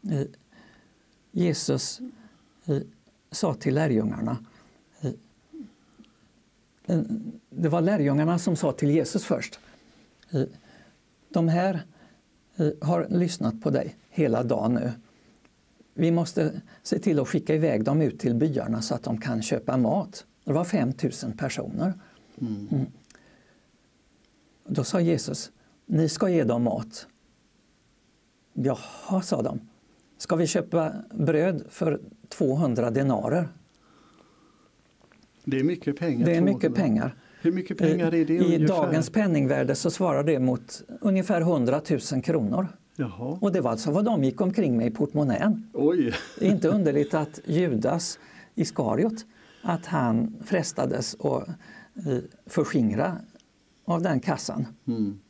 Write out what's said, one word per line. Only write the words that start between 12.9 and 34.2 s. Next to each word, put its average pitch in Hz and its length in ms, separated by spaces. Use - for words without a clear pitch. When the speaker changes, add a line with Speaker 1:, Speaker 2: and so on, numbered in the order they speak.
Speaker 1:
lyssnat 175 520
på 151 80
dig - 260
hela 127 340
dagen 117 300
nu. 117 180
Vi 156 160
måste 160 500
se 208 160
till 156 200
att 127 80
skicka 156 280
iväg 143 280
dem 143 180
ut 143 180
till 120 160
byarna 113 460
så 131 140
att - 80
de 117 180
kan 113 200
köpa 127 360
mat." 131 480
Det 147 100
var 170 120
femtusen 135 720
personer. - 560
Speaker 2:
Mm. 104 300
Speaker 1:
Mm. 135 140
Då 135 160
sa 175 180
Jesus, - 500
"Ni 156 240
ska 190 200
ge 165 140
dem 120 200
mat." - 440
"Jaha", 139 680
sa - 200
de. - 180
"Ska - 180
vi 160 120
köpa 165 460
bröd 160 580
för 147 320
tvåhundra 131 640
denarer?" 135 560